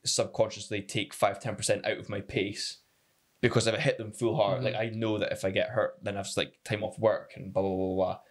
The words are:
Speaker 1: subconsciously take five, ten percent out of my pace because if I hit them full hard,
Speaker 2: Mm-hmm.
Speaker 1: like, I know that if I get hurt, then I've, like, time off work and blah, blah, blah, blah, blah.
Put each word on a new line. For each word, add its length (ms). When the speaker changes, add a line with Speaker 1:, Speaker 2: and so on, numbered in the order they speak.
Speaker 1:
subconsciously 760
take 320
five, 260
ten 160
percent 300
out 120
of 120
my 120
pace 560
because 260
if 80
I 40
hit 180
them 160
full 240
hard, 200
Speaker 2:
Mm-hmm. 80
Speaker 1:
like, 100
I 140
know 300
that 140
if 120
I 60
get 180
hurt, 320
then 160
I've, 200
like, 160
time 200
off 140
work 380
and 180
blah, 80
blah, 140
blah, 100
blah, 100
blah. 240